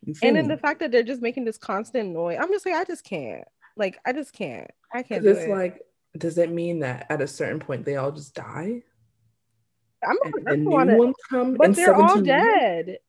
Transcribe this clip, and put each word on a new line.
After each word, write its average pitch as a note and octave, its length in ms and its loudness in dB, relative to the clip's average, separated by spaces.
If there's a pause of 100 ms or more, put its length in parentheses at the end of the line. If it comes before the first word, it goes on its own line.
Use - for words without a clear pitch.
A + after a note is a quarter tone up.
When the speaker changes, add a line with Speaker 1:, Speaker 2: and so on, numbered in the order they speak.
Speaker 1:
You D3+ 120 -8
feel A3+ 120 0
Speaker 2:
And C#4 80 4
then D#4+ 120 0
Speaker 1:
me? D#4 80 -2
Speaker 2:
the - 40 -10
fact D4 200 -4
that D#4 100 -6
they're B3 140 2
just A#3+ 180 -8
making A#3+ 220 -6
this A3+ 140 -6
constant G#3+ 540 -6
noise, E3+ 280 -4
I'm D#4 100 -2
just G4+ 160 -4
like, F#4 80 -2
"I E4 100 -2
just F4+ 200 -10
can't. A2+ 400 -10 (320)
Like, G3 280 -4
I B3 80 -2
just C#4 200 -10
can't. B2 360 -12 (240)
I B3 120 -8
can't G3 180 -6
Speaker 1:
'Cause G3+ 100 8
Speaker 2:
do G3+ 60 0
Speaker 1:
it's E3 80 -6
Speaker 2:
it." A3 40 -2
Speaker 1:
like, F#3 320 -4 (360)
does E3 200 -4
it E3+ 120 4
mean E3+ 300 -4
that B2+ 280 -6
at D3+ 140 -2
a C#3+ 60 -4
certain D3 320 -6
point B2+ 240 -8
they C#3+ 100 -4
all C#3 160 -4
just D3 240 -14
die? A3+ 480 -10 (1200)
Speaker 2:
I'm E3+ 200 0
Speaker 1:
And - 100 -6
Speaker 2:
not, - 120 -6
I - 40 0
Speaker 1:
the C#3+ 60 2
Speaker 2:
don't - 80 0
Speaker 1:
new - 60 0
Speaker 2:
wanna, A3 280 6
Speaker 1:
ones B3 160 4 (160)
come B3+ 240 -2
Speaker 2:
but D4 140 6
Speaker 1:
in G3 60 4
Speaker 2:
they're F4 200 6
all E4+ 220 6
Speaker 1:
seventeen - 100 4
years? C#4 180 4
Speaker 2:
dead. F#3+ 540 2 (100)